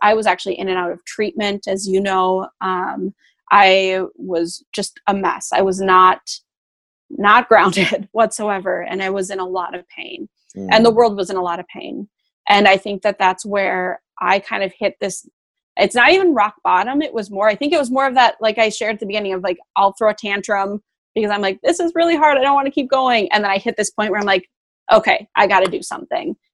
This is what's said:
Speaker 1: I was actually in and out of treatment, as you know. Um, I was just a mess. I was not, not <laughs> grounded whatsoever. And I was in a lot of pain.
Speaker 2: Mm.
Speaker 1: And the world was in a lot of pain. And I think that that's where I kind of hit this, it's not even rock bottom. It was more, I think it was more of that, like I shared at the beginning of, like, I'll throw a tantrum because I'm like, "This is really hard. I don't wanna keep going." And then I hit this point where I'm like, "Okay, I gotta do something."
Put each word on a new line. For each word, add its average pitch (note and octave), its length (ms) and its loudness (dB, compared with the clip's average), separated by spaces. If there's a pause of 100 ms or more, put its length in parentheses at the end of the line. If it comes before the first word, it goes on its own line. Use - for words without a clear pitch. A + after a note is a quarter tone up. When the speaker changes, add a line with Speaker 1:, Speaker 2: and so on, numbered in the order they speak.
Speaker 1:
I G#3 120 4
was A3 120 0
actually F#3 340 -2
in G3 80 -4
and F#3 100 -2
out F3 140 -4
of E3+ 140 -12
treatment, G#3 640 -4
as G3 200 -4
you F#3+ 140 0
know. F#3 480 0 (120)
Um, F#3 520 -6 (380)
I F#3+ 520 4 (120)
was F3 480 -6 (100)
just - 340 -8
a G3+ 60 2
mess. F#3+ 400 -4
I F#3 80 2
was F#3+ 180 0
not, F#3 420 4 (880)
not G#3+ 380 2
<laughs> - 20 0
grounded G3 600 2
whatsoever. G3+ 720 -2
And F#3 180 -6
I F#3+ 80 -4
was G3 200 -4
in G3 100 -8
a F3+ 60 -6
lot F#3 300 -8
of F3+ 140 -14
pain. - 380 -16 (300)
Speaker 2:
Mm. F#3+ 140 -8
Speaker 1:
And A3 140 6
the A#3 60 6
world A3 240 2
was F#3+ 140 -6
in G3 80 -6
a F3+ 40 -4
lot F3 180 -4
of F3+ 80 -14
pain. - 420 -14 (380)
And G3+ 200 6
I G3 100 6
think G3 260 -6
that G3+ 160 0
that's F#3+ 260 0
where F#3 560 -4 (180)
I F#3+ 200 0
kind G3 240 -6
of F#3+ 140 -6
hit G3 220 -4
this, - 280 -8 (500)
it's G3 180 2
not B3 160 6
even F#4 220 4
rock G#3+ 300 0
bottom. G#3 380 0
It D4 120 -6
was G#3 180 -8
more, G3 160 0
I G#3+ 80 2
think D4 180 -2
it E4 60 2
was B3 120 -2
more C4+ 160 0
of B3 80 -2
that, B3 260 4
like A3 160 0
I A3 120 2
shared G#3+ 260 -6
at G#3+ 40 -12
the A3+ 60 -10
beginning G3 280 -4
of, F#3 100 -8
like, F#3 140 -2 (180)
I'll G3 180 2
throw G#3+ 160 0
a G#3 40 -2
tantrum G3+ 680 -4 (340)
because G#3 160 -2
I'm G#3 100 -2
like, G3 220 -4
"This E4 160 0
is E4+ 160 -2
really E4+ 200 2
hard. D4 220 4
I C4 40 2
don't C#4 140 2
wanna C#4 160 0
keep C4 180 -4
going." B3+ 420 0
And G#3 120 2
then G3 80 0
I G3 60 0
hit A#3 200 -6
this G3+ 140 -4
point G#3+ 200 -4
where G#3 80 -2
I'm G3+ 60 -4
like, F#3+ 240 0 (420)
"Okay, - 440 2
I G3+ 120 4
gotta F#3+ 240 2
do - 100 -6
something." - 540 -8 (180)